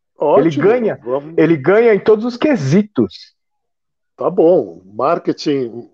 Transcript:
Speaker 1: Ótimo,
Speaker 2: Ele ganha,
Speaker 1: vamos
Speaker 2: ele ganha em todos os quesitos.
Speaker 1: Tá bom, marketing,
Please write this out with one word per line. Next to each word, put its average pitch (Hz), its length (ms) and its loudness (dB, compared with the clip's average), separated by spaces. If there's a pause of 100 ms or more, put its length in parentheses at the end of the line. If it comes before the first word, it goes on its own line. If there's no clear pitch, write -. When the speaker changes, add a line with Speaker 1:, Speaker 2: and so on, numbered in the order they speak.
(160)
Speaker 1:
Ótimo, 156 300 2
Speaker 2:
Ele 156 100 -2
ganha, 190 460 0
Speaker 1:
vamos 143 340 -8
Speaker 2:
ele 160 200 2
ganha 202 360 2
em 202 60 2
todos 214 260 0
os 247 140 -8
quesitos. 185 960 -2 (840)
Speaker 1:
Tá 131 140 -6
bom, 165 540 0
marketing, 131 1080 -4